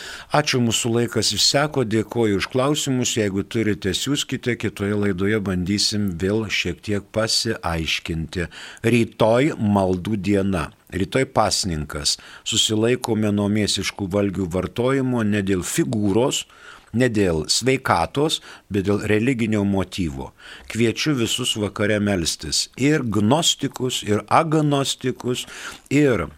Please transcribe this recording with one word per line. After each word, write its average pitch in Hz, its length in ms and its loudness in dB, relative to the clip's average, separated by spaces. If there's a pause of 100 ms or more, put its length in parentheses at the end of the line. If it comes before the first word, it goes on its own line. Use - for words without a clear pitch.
(320)
Ačiū, 147 260 0
mūsų 117 320 0
laikas 117 420 0
išseko, 139 540 2
dėkoju 107 540 0
už - 100 -4
klausimus, 131 640 0
jeigu 98 320 0
turite, 101 480 0
siųskite, 127 640 -2
kitoje 101 400 -2
laidoje 101 420 0
bandysim 98 800 0
vėl 101 320 0
šiek - 320 -4
tiek 101 300 -4
pasiaiškinti. 85 1400 -2 (320)
Rytoj 117 760 2
maldų 98 640 0
diena, 95 480 0 (240)
rytoj 131 400 0
pasninkas, 82 840 0 (280)
susilaikome 110 880 2
nuo 104 160 2
mėsiškų 101 640 -2
valgių 98 400 0
vartojimo 120 720 0
ne 104 200 0
dėl 95 200 0
figūros, 117 840 0 (500)
ne 123 160 4
dėl 92 360 2
sveikatos, 131 920 0 (320)
bet 98 160 0
dėl 101 160 2
religinio 107 640 0
motyvo. 87 640 -2 (320)
Kviečiu 117 560 0
visus 117 400 -2
vakare 104 400 0
melstis. 90 760 -2
Ir 147 280 2
gnostikus, 123 1000 0
ir 104 240 0
agnostikus, 139 1200 0 (420)
ir 127 520 4